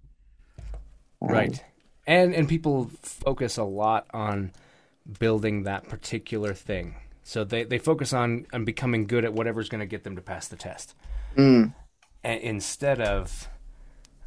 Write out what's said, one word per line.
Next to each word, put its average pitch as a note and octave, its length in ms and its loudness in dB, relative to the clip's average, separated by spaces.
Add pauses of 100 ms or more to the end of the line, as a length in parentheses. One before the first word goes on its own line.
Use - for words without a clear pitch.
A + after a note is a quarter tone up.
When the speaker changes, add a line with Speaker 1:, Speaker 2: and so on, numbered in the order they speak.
(1200)
Speaker 1:
Um, - 80 -2
Speaker 2:
Right. B2 340 0 (440)
And, F3+ 260 6
and D#3+ 160 4
people D3 400 0 (140)
focus B2+ 540 -2
a A#2 60 -2
lot G#2 500 0
on G2+ 400 -4 (680)
building G#2+ 440 2
that G2 240 -6
particular G#2+ 680 -6
thing. F2 400 -6 (280)
So A2 200 -4
they, A#2 220 -2
they A#2+ 120 -2
focus A#2+ 360 0
on, A#2+ 400 0
on A#2+ 120 -4
becoming A#2 400 0
good A#2 200 2
at A2 80 -2
whatever's A2 360 -2
gonna G#2+ 160 -6
get G2 180 -10
them G2 120 -10
to F2+ 60 -12
pass F2+ 260 -10
the - 80 -14
test. - 400 -14 (400)
Speaker 1:
Mm. B2+ 380 8 (500)
Speaker 2:
A-, A#2 240 -4
instead A#2+ 540 -2
of, - 480 -2 (760)